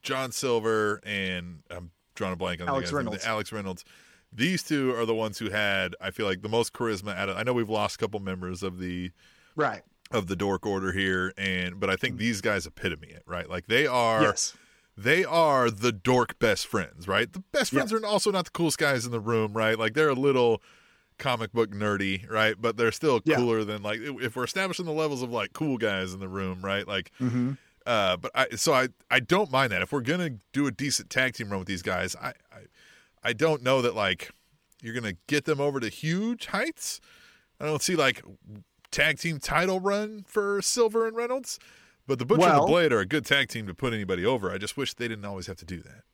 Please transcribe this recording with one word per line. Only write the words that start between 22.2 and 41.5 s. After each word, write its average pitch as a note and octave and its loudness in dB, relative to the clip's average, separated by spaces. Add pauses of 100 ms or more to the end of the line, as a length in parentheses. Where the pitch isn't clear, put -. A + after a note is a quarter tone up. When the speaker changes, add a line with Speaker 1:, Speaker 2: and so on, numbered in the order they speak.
Speaker 1:
right? A2 2
But A2+ 0
they're A#2 4
still B2+ 2
Speaker 2:
Yeah. D3+ 6
Speaker 1:
cooler A#2 4
than, G#2 -6
like, G#2 -4
if A#2+ -6
we're B2+ -2
establishing F3+ -4
the D#3+ -4
levels D3+ -2
of, B2 -6
like, G#2+ -2
cool D3 -2
guys G2 0
in F#2+ -10
the F#2+ -8
room, F#2 -4
right? G2 -2
Like, F#2+ -4
Speaker 2:
Mm-hmm. B2 0 (340)
Speaker 1:
uh, G2+ 2
but G#2+ -6
I, C3 2
so D#3+ 2
I, C3 4 (220)
I C3 6
don't F3 2
mind C3 4
that. F2+ 0
If - -4
we're C#3+ 0
gonna C#3+ -2 (140)
do C#3+ 0
a C3+ 0
decent B2+ -4
tag B2+ 0
team G#2 -8
run G2+ -2
with F2+ -10
these F#2 -4
guys, F2+ -2
I, - -8 (180)
I, A2 -20 (640)
I A#2+ 0
don't C3+ 2
know C3 4
that, A#2+ 2
like, G2 0 (520)
you're A2+ -12
gonna A2+ -4 (140)
get D3 0
them D3 0
over C#3+ 0
to A2 -2
huge G3 -4
heights. - -6 (600)
I D3 -6
don't D#3 -2
see, F#3 0
like, C#3 2 (680)
tag D3 2
team D#3+ -4
title F#3 0
run G#3 -2
for G3+ 0
Silver A3+ 2
and A3 -6
Reynolds, B3 -4 (480)